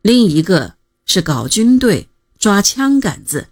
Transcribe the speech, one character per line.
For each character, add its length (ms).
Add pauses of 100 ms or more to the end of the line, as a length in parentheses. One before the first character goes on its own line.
另 240
一 160
个 340 (300)
是 160
搞 260
军 320
队、 300 (300)
抓 240
枪 360
杆 240
子。 300